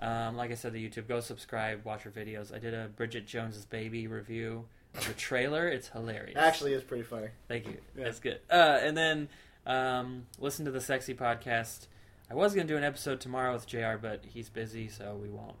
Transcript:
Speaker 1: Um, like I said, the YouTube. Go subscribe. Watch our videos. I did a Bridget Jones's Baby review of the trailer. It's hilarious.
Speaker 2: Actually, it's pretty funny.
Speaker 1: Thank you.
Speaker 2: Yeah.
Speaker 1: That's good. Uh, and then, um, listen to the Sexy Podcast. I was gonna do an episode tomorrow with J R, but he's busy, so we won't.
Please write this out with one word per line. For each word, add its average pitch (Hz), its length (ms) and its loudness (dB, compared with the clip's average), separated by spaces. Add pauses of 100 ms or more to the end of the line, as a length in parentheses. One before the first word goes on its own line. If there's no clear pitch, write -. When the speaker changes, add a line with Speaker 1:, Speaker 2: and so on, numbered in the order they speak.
Speaker 1:
Um, 113 360 -2
like 120 140 -2
I 120 40 -2
said, 113 180 -6
the 113 160 -4
YouTube. 110 200 -8
Go 120 120 2
subscribe. 110 640 -4
Watch 107 220 -6
our 104 60 -14
videos. 107 420 -8
I 110 40 -6
did 113 160 -4
a 113 200 -4
Bridget 113 320 -4
Jones's 113 380 -4
Baby 113 420 -4
review 113 600 -6 (280)
of - 140 -4
the 113 60 -4
trailer. 143 540 2
It's 131 200 -2
hilarious. 113 480 -6
Speaker 2:
Actually, 151 380 6
it's 135 100 0
pretty 120 200 -4
funny. 113 240 -6 (200)
Speaker 1:
Thank 117 180 -2
you. 107 120 -8 (180)
Speaker 2:
Yeah. 135 80 -6
Speaker 1:
That's 113 160 -2
good. - 200 -2 (100)
Uh, 160 320 10
and 151 140 2
then, 156 320 2 (380)
um, 127 600 0 (120)
listen 143 280 -2
to 139 40 0
the 131 100 -2
Sexy 131 340 0
Podcast. 117 720 0 (440)
I 117 40 -6
was 202 200 4
gonna 180 140 4
do 151 80 2
an 143 80 2
episode 139 360 0
tomorrow 127 340 0
with 120 120 -6
J 117 180 -4
R, 110 140 2
but 107 280 -6
he's 117 240 -12
busy, 113 380 -6
so 104 320 -10
we 104 100 -8
won't. 107 300 -12